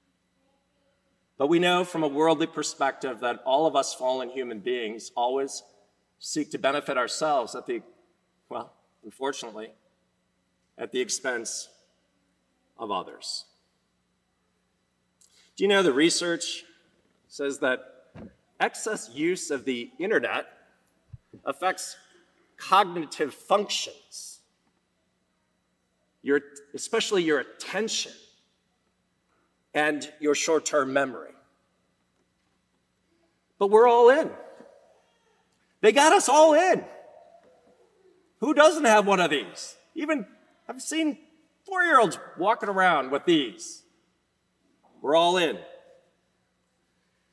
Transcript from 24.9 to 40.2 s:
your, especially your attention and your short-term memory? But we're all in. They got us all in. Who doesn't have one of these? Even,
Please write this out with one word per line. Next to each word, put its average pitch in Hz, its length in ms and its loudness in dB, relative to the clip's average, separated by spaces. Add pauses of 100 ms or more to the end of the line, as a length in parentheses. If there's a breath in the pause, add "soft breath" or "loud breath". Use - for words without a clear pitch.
your, 139 180 0 (340)
especially 202 480 -2
your 151 160 0
attention - 720 -8 (1600)
and 151 460 -2
your 147 160 0
short-term 143 580 0
memory? 120 360 -4 (2250)
But 202 120 0
we're 220 180 8
all 240 220 8
in. 302 200 4 (1500)
They 392 100 6
got 294 220 6
us 392 160 4
all 311 240 8
in. 339 300 4 (1600)
Who 285 140 0
doesn't 302 320 4
have 214 200 6
one 196 140 2
of 170 100 2
these? 113 460 -6 (180)
Even, 302 320 -6 (420)